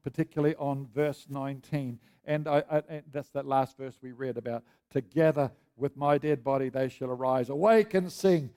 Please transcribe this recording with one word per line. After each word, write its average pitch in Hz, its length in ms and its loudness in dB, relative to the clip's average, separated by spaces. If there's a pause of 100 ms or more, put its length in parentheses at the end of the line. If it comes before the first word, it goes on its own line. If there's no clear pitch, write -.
particularly 156 540 0
on 139 360 -4
verse 147 360 -2
nineteen. 139 680 -6 (280)
And 151 220 -2
I, 151 220 2
I, 151 200 0
and 151 220 -12
that's 143 180 -8
that 139 180 -8
last 135 300 0
verse 135 240 -14
we 127 100 -14
read 123 260 -6
about, 117 260 -8 (280)
"Together 143 580 2 (280)
with 135 200 -4
my 143 220 2
dead 143 240 -2
body 135 260 0
they 131 200 -2
shall 127 200 -8
arise. 127 400 0
Awake 214 460 4
and 185 160 0
sing, 170 460 2